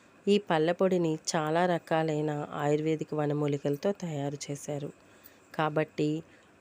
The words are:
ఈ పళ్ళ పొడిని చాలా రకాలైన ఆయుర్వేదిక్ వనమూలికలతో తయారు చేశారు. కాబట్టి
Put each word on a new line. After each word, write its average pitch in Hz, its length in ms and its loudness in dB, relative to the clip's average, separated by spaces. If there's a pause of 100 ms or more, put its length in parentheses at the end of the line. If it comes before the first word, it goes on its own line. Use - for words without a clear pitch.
(280)
ఈ 202 80 6 (140)
పళ్ళ 160 220 4
పొడిని 175 420 2 (160)
చాలా 160 360 2
రకాలైన 160 640 0 (320)
ఆయుర్వేదిక్ 151 560 0
వనమూలికలతో 147 720 0 (120)
తయారు 143 400 -6
చేశారు. 143 460 -8 (640)
కాబట్టి 151 560 0 (520)